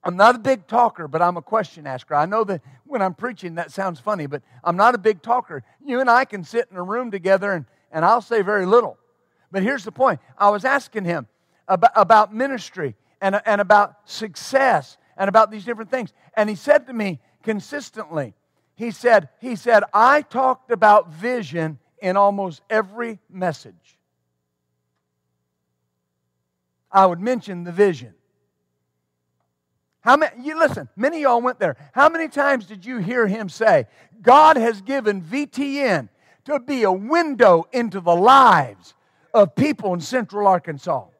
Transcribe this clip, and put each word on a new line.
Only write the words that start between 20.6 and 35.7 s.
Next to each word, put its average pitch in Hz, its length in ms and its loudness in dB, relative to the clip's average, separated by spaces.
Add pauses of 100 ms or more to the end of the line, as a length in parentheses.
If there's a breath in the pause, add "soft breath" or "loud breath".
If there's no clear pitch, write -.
about 208 420 4
vision 165 680 -6 (220)
in 190 160 -2
almost 202 540 0
every 220 480 -6 (100)
message." 165 680 -10 (3000)
I 190 140 4
would 175 160 0
mention 196 440 -6
the 175 80 -12
vision. 165 420 0 (1900)
How 254 160 4
many, 294 260 -2
you 311 160 -10
listen, 247 380 -2
many 302 220 -4
of 302 40 -8
y'all 240 200 2
went 247 160 -4
there. 160 180 -4 (160 soft breath)
How 285 160 4
many 330 200 -4
times 269 380 -2
did 196 200 -20
you 247 120 -10
hear 220 280 -2
him 202 220 -6
say, 165 380 2 (360 soft breath)
"God 302 340 8
has 226 240 -2
given 214 400 -4
V 220 240 -8
T 277 360 -6